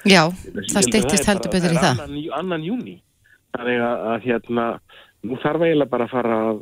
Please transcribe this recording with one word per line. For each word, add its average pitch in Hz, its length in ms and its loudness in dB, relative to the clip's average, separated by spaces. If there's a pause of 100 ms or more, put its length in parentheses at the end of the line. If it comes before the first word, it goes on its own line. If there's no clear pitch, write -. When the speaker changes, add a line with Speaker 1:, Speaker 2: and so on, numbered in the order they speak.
Speaker 1:
Já, 185 240 6
Speaker 2:
Ég - 240 -12
Speaker 1:
það - 0 -
Speaker 2:
held - 240 -4
að 196 60 4
Speaker 1:
styttist 208 400 2
Speaker 2:
það 214 60 0
er - 40 6
Speaker 1:
heldur 180 180 -4
Speaker 2:
bara, 185 80 2
Speaker 1:
betur 170 140 2
í 165 40 4
Speaker 2:
það - 60 2
er 143 120 4
Speaker 1:
það. 117 40 -2
Speaker 2:
annan 147 240 -8
jú-, 139 100 -8
annan 165 300 -4
júní. 190 320 -6 (580)
Þannig 120 260 -2
að, 120 260 0
að, 113 180 -2
hérna, 120 420 -2 (580)
nú 123 140 -6
þarf 156 240 0
eiginlega 156 280 2
bara 120 160 0
að 113 40 -6
fara 117 300 0
að, 110 220 0